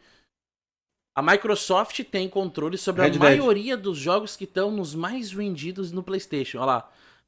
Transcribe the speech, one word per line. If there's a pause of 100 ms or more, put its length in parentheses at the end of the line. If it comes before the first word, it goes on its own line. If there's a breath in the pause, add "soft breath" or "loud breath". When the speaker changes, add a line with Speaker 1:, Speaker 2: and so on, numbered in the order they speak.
(1160)
Speaker 1:
A
Microsoft
tem
controle
sobre
a
Speaker 2:
Red
Dead.
Speaker 1:
maioria
dos
jogos
que
tão
nos
mais
vendidos
no
PlayStation.
Olha
lá. (380 soft breath)